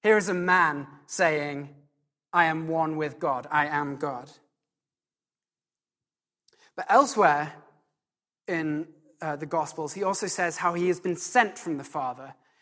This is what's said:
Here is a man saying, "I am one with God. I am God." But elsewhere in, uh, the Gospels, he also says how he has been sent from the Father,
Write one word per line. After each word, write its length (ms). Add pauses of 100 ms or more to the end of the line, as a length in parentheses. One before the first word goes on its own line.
Here 140
is 140
a 40
man 520 (200)
saying, 680 (580)
"I 140
am 220
one 280
with 220
God. 320
I 160
am 300
God." 340 (2500)
But 140
elsewhere 640 (960)
in, 440 (280)
uh, 160
the 100
Gospels, 460
he 100
also 240
says 320
how 160
he 140
has 100
been 180
sent 400
from 220
the 60
Father, 500 (280)